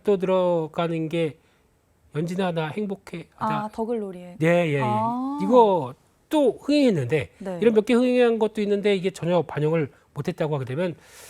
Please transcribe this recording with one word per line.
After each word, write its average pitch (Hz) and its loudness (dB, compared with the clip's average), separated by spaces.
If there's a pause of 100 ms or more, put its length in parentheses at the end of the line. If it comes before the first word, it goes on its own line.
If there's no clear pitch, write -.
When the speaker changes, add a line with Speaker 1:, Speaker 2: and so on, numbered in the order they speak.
Speaker 1:
또 202 2
들어가는 170 0
게 160 -4 (760)
연진아 180 -2
나 165 -4
행복해. 190 -8 (120)
아, 233 -6
Speaker 2:
아, - -2
Speaker 1:
나 214 -4
Speaker 2:
더글로리에. 202 -8
Speaker 1:
네, 156 0 (200)
예, 147 0
예. 139 0
Speaker 2:
아. 240 -2
Speaker 1:
이거 196 4 (340)
또 294 2
흥행했는데 175 2
Speaker 2:
네. 185 -8
Speaker 1:
이런 220 4
몇 214 2
개 247 2
흥행한 247 2
것도 214 -2
있는데 202 0
이게 190 -2
전혀 175 0
반영을 151 -2 (220)
못했다고 156 -4
하게 135 -4
되면 151 -4 (360)